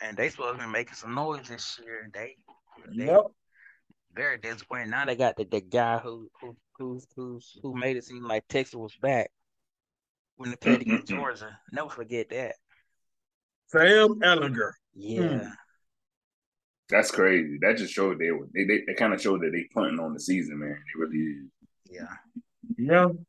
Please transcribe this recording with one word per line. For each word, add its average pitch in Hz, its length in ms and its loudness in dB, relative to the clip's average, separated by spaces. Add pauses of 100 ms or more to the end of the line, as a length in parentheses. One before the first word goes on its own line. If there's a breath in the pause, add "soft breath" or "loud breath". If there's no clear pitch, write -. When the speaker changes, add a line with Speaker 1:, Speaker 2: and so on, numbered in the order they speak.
Speaker 1:
and 107 160 -10
they 127 120 0
supposed 123 300 -8
to 120 60 -10
be 110 60 -10
making 117 240 -4
some 113 180 -10
noise 143 340 -6
this 117 360 -12
year. 110 300 -14
They, 113 220 -12 (640)
they 107 80 -4
Speaker 2:
Yep. 190 160 8 (920 soft breath)
Speaker 1:
very 135 260 -4
disappointed. 113 500 -10
Now 135 160 -4
they 127 100 -2
got 120 220 2
the, 107 80 -4
the 101 160 -4
guy 117 380 0
who, 117 300 -14 (120)
who, 120 140 -16 (220)
who, 127 240 -10 (140)
who, 123 240 -12 (220)
who 131 140 -8
made 127 220 -2
it 123 60 -8
seem 123 200 -16
like 110 260 -2
Texas 135 260 -2
was 110 260 -12
back 131 280 2 (1080)
when 127 120 -8
they 123 60 -8
played 240 260 4
against 226 260 0
Speaker 3:
Mm-mm-mm. 190 100 -4
Speaker 1:
Georgia. 110 400 -6 (140)
Never 143 180 -8
forget 117 400 -8
that. 123 260 -8 (1120)
Speaker 2:
Sam 214 540 6
Ehlinger. 139 500 4 (220)
Speaker 1:
Yeah. 127 460 -2
Speaker 2:
Hmm. 101 80 -8 (1400)
Speaker 3:
That's 107 220 4
crazy. 87 500 4
That 110 160 4
just 104 160 -4
showed 95 260 0
they 82 120 0
were, 78 220 -4
they, 95 100 0
they, 101 240 2
they 92 60 -4
kinda 107 260 2
showed 95 220 2
that 80 100 -2
they 87 220 -4
punting 82 260 0
on 80 140 -6
the 73 80 -10
season, 80 380 -2
man. 73 100 -8
They 73 320 -12
really 78 160 -4
is. 73 280 -4 (440)
Speaker 1:
Yeah. 90 180 -14 (720)
Speaker 2:
Yeah. 170 300 6 (220)